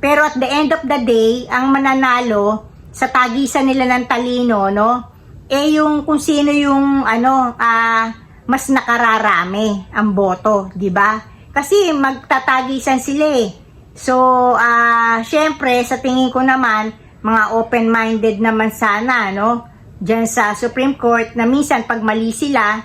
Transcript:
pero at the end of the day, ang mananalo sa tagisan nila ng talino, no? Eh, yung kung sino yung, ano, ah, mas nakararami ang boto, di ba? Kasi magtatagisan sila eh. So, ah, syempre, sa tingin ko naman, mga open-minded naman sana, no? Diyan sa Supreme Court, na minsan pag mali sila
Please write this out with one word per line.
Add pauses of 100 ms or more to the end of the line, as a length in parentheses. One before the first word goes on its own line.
pero
at
the
end
of
the
day,
ang
mananalo (240)
sa
tagisan
nila
ng
talino,
no? (560)
Eh,
yung
kung
sino
yung,
ano,
ah, (360)
mas
nakararami
ang
boto,
di
ba? (320)
Kasi
magtatagisan
sila (160)
eh. (440)
So, (440)
ah,
syempre,
sa
tingin
ko
naman, (320)
mga (120)
open-minded
naman
sana,
no? (360)
Diyan
sa
Supreme
Court,
na
minsan
pag
mali
sila